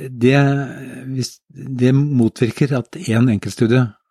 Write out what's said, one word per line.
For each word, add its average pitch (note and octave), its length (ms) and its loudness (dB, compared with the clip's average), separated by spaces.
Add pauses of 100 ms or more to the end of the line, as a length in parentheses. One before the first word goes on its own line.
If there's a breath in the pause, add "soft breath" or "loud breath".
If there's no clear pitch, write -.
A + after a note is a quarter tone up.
Det, B2+ 260 2 (720)
hvis, C3 400 -8
det B2+ 480 0
motvirker C3+ 800 0
at - 200 -8 (100)
en A#2+ 220 2
enkeltstudie, A2+ 580 2 (240)